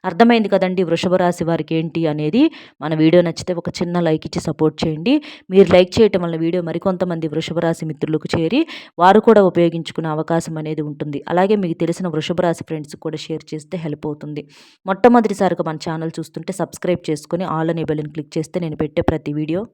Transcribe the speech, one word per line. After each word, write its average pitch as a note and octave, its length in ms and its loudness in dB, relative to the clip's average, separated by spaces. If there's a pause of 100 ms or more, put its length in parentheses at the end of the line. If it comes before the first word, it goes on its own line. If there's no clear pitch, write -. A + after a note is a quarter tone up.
అర్థమైంది G#3+ 460 4
కదండి F#3 340 2
వృషభ E3+ 320 0
రాశి F3+ 280 0
వారికి D#3+ 320 -2
ఏంటి D#3+ 300 -2
అనేది. D3+ 380 0 (360)
మన D3+ 160 -4
వీడియో D#3+ 260 4
నచ్చితే E3 200 -2 (120)
ఒక E3+ 160 -6
చిన్న F3 300 -4
లైక్ D#3+ 260 0
ఇచ్చి E3 160 -6
సపోర్ట్ D#3 360 -2
చేయండి. E3 360 -2 (360)
మీరు F#3+ 200 6
లైక్ F#3 240 6
చేయటం G3 280 4
వల్ల E3+ 160 -4
వీడియో E3 240 -2
మరికొంతమంది E3+ 680 -4
వృషభ D#3 320 -4
రాశి E3 260 -2
మిత్రులకు D#3 440 -4
చేరి E3+ 320 0 (360)
వారు F#3+ 220 8
కూడా G#3+ 240 8
ఉపయోగించుకునే E3 680 0
అవకాశం D#3+ 480 -4
అనేది D#3 260 -6
ఉంటుంది. D3 440 -8
అలాగే F#3+ 280 2
మీకు F3 220 -2
తెలిసిన F3 300 -2
వృషభ E3 340 -4
రాశి E3+ 240 -2
ఫ్రెండ్స్‌కి D#3 360 -12
కూడా D#3 160 -8
షేర్ D3+ 280 -10
చేస్తే D#3 320 -12
హెల్ప్ D3+ 280 -8
అవుతుంది. D3 380 -10 (420)
మొట్టమొదటిసారిగా G3 800 2
మన D#3 160 -6
ఛానల్ D#3+ 320 -6
చూస్తుంటే E3 400 -10
సబ్స్క్రైబ్ F3 500 -4
చేసుకొని E3+ 440 -6
all D#3+ 220 -2
అనే E3 140 -4
బెల్‌ని D3+ 280 -6
క్లిక్ D3+ 220 -12
చేస్తే D#3+ 260 -6
నేను D#3+ 180 -8
పెట్టే D#3+ 240 -4
ప్రతి D3+ 320 -2
వీడియో D#3 280 -4 (120)